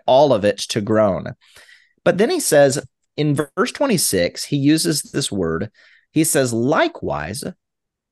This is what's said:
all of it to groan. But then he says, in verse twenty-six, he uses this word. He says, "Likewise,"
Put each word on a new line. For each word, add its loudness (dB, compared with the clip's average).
all 4
of -2
it 0
to -4
groan. 0
But 2
then 2
he -2
says, 2
in 0
verse -2
twenty-six, -2
he -4
uses 2
this -6
word. -4
He 2
says, 0
"Likewise," -2